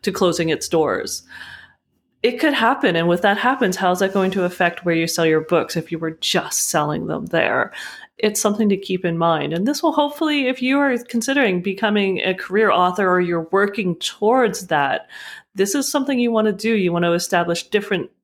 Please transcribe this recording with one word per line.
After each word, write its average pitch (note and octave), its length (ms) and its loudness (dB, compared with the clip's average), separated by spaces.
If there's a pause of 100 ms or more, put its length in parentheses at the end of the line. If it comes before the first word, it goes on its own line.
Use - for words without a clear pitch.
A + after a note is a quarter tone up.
to G3 100 -2
closing E3+ 360 0
its - 200 -2
doors. D3 540 -2 (1000)
It B3 160 0
could D4 160 2
happen. A#3+ 420 2
And E3+ 120 2
with F3 140 2
that G3+ 140 4
happens, A#3+ 400 0
how's F#3 220 0
that G3 140 0
going F#3+ 180 2
to F#3 140 -2
affect F3 400 -2
where E3+ 100 2
you E3 140 0
sell E3 180 0
your D#3 140 4
books D#3+ 360 0
if D#3+ 160 -6
you D#3+ 60 -6
were E3 140 -6
just - 580 -2
selling D#3 380 -2
them - 180 -6
there? - 460 0 (440)
It's G#3+ 240 0
something G#3 280 2
to G3 80 4
keep F#3 280 -6
in E3+ 140 -2
mind. D#3 340 2
And F3+ 140 -2
this C#4+ 160 -2
will D#4+ 100 2
hopefully, D4 540 0
if B3+ 160 -2
you C4 160 2
are C#4 180 2 (120)
considering A#3 540 0
becoming G3 580 0
a F#3 120 0
career G3 380 0
author F3+ 400 2
or F3+ 100 4
you're E3+ 300 -2
working G3 460 0
towards A3 720 0
that, C#3 400 0 (480)
this G3 180 0
is C#4 160 -2
something C4+ 300 0
you A#3+ 100 2
want G#3+ 160 2
to G#3 60 2
do. A3+ 220 0
You F3+ 180 2
want F3 120 0
to E3+ 80 2
establish E3+ 520 0
different G3+ 440 -2 (160)